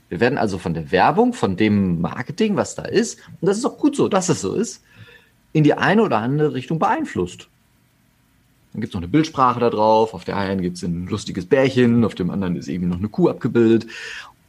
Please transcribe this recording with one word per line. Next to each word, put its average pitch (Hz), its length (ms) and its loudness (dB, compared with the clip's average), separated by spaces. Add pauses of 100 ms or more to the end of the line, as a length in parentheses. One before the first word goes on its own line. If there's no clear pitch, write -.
Wir 87 100 -8
werden 123 180 2
also 98 220 0
von 85 140 -4
der 78 180 -8
Werbung, 147 420 4
von 98 220 -2
dem 98 440 2
Marketing, 147 560 -2
was 113 200 -2
da - 80 -10
ist, - 360 -2 (220)
und 165 60 0
das 202 100 2
ist 254 80 -4
auch - 140 -4
gut 294 160 0
so, 135 120 2
dass 185 220 0
es - 120 0
so 95 120 -4
ist, - 300 -6 (680)
in 156 120 2
die 147 100 6
eine 196 300 2
oder 135 160 2
andere 139 340 0
Richtung 131 260 -4
beeinflusst. 208 680 -4 (1300)
Dann 110 80 -8
gibt's 107 120 -8
noch 92 80 -6
eine 85 80 -8
Bildsprache 131 500 2
da 120 100 2
drauf, 110 440 4
auf 90 100 -14
der 90 140 -4
einen 98 240 -2
gibt's 90 220 -6
ein 87 240 -6
lustiges 98 380 -6
Bärchen, 123 600 4
auf 92 100 -4
dem 87 140 -2
anderen 90 260 -2
ist 67 140 -8
eben 87 180 -4
noch 87 120 -2
eine 107 100 -4
Kuh 170 200 2
abgebildet. 113 580 2 (600)